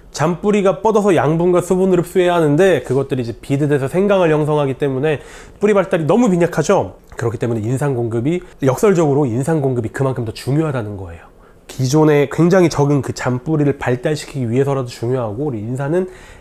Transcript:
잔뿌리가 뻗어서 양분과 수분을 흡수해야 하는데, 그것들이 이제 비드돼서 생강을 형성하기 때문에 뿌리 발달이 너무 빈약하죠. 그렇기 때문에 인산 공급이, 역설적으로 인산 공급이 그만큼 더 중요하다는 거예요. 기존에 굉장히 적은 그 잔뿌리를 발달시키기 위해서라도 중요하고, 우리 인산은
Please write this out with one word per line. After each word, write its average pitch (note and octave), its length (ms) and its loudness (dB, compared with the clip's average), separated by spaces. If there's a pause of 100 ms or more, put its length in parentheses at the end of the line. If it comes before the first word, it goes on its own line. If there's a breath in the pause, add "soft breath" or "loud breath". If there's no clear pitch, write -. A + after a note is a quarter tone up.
(120)
잔뿌리가 F#3+ 680 0
뻗어서 G#3 340 2
양분과 E3 460 2
수분을 F#3 380 2
흡수해야 F3 360 2
하는데, D#3+ 480 4
그것들이 C3+ 380 -2
이제 A2+ 180 -6
비드돼서 C#3 480 -2
생강을 F#3+ 420 2
형성하기 D3 440 0
때문에 C3+ 480 -2 (400 loud breath)
뿌리 G#3 120 4
발달이 F#3 300 0
너무 G#3+ 260 4
빈약하죠. E3+ 680 0 (200)
그렇기 A#2 220 -4
때문에 A2+ 240 -2
인산 C3 340 -2
공급이, A#2+ 460 -2 (200 loud breath)
역설적으로 D3 640 2
인산 C#3 360 0
공급이 A#2+ 260 -2
그만큼 B2+ 380 -4
더 A2 80 -8
중요하다는 B2+ 640 -4
거예요. F2+ 240 -14 (460 soft breath)
기존에 C#3+ 640 2
굉장히 F3 380 4
적은 C#3+ 340 0
그 A#2 120 -6
잔뿌리를 C#3 640 -2
발달시키기 B2+ 760 -4
위해서라도 C3+ 360 0
중요하고, A#2+ 580 -4
우리 A#2+ 140 -6
인산은 C#3+ 500 -4 (320 loud breath)